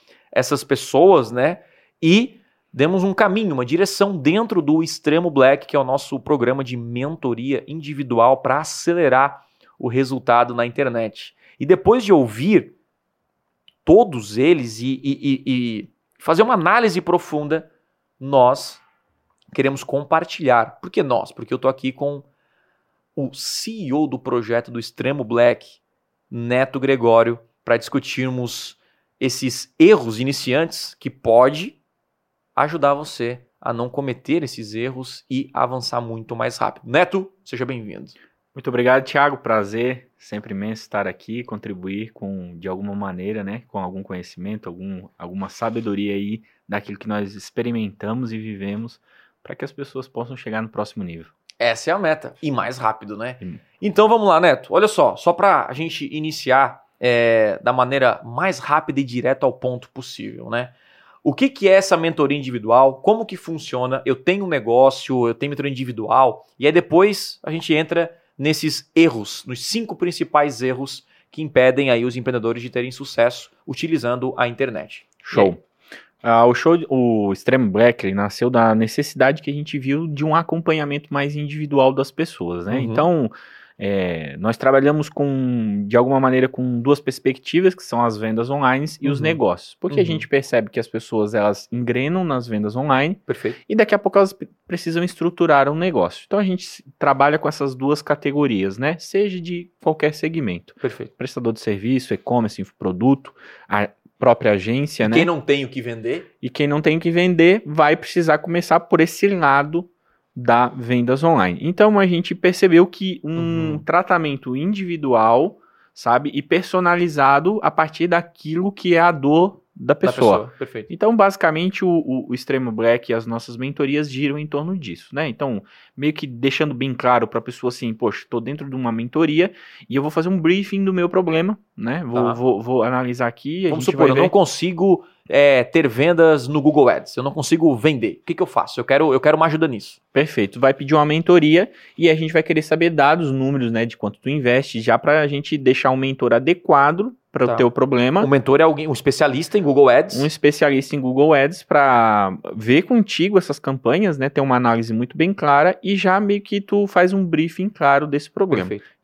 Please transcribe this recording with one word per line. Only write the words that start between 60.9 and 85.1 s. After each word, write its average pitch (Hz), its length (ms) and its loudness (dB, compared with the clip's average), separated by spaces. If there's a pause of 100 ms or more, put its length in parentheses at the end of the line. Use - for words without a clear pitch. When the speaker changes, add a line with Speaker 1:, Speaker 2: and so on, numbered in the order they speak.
Speaker 1:
O 151 100 -2
que 269 160 0
que 196 200 0
é 185 40 8
essa 190 240 4
mentoria 156 400 0
individual? 127 600 2
Como 220 280 0
que 202 120 -14
funciona? 131 680 -6
Eu 131 120 0
tenho 190 280 -2
um 185 40 -8
negócio, 131 800 2
eu 117 60 -2
tenho 143 160 -6
mentoria 139 200 -6
individual. 120 720 0 (140)
E 127 80 0
aí 151 60 4
depois 175 720 2
a - 80 -10
gente 160 220 -4
entra 165 380 0 (260)
nesses 151 580 -4
erros, 131 520 2
nos 123 180 -10
cinco 214 300 -6
principais 147 640 -2
erros 131 460 -6 (240)
que - 100 -14
impedem 135 480 2
aí 120 160 2
os 120 120 -4
empreendedores 120 460 -4
de 123 60 -14
terem 123 220 -6
sucesso - 600 -2 (160)
utilizando 127 720 -4
a 123 120 0
internet. 117 580 -8 (160)
Speaker 2:
Show. - 240 2
Speaker 1:
E 95 40 4
aí? 85 80 -10 (680)
Speaker 2:
Ah, 117 200 6
o 123 80 4
show, 165 200 2 (140)
o 113 460 0
Extremo 120 360 0
Black, 117 360 4
ele 95 80 -4
nasceu 101 340 -2
da 113 260 4
necessidade 131 680 0
que - 80 -8
a - 20 -6
gente 147 260 -8
viu 139 280 -4
de 147 180 -6
um 156 100 0
acompanhamento 156 800 -2
mais 143 240 -2
individual 143 560 0
das 135 180 -2
pessoas, 87 540 -6
né? 101 120 -4
Speaker 1:
Uhum. - 40 -2
Speaker 2:
Então, 131 500 0 (480)
é, 90 600 -4
nós 110 180 -2
trabalhamos 139 540 2